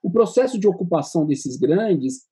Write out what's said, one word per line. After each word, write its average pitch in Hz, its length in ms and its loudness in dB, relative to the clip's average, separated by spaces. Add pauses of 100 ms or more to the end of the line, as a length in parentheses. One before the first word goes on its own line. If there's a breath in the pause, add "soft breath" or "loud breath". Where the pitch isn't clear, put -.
O 180 80 -2
processo 240 480 2
de 196 80 2
ocupação 170 580 0
desses 135 320 -4
grandes 151 760 0